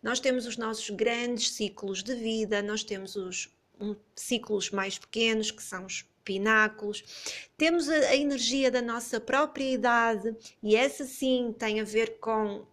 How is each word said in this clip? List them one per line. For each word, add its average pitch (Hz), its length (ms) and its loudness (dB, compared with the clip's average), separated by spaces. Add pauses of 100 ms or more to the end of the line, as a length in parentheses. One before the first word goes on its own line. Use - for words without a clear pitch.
nós 240 200 -2
temos 254 240 0
os 233 100 -8
nossos 220 360 -4
grandes 233 580 0
ciclos 196 520 -6
de 240 140 -4
vida, 220 460 -2
nós 208 200 -4
temos 190 360 -8
os, 185 320 -8 (280)
um, 208 160 -6 (220)
ciclos 214 540 -2
mais 190 280 -4
pequenos, 220 540 0
que - 100 -14
são 185 240 -12
os - 240 -10 (140)
pináculos, 214 800 2 (540)
temos 320 320 4
a, 320 60 4
a 285 200 6
energia 269 540 2
da 247 100 2
nossa 233 400 -2
própria 269 540 0
idade, 226 600 2 (260)
e 214 140 6
essa 277 280 2
sim 254 540 0
tem 214 240 0
a - 20 -2
ver 220 360 0
com 214 540 -2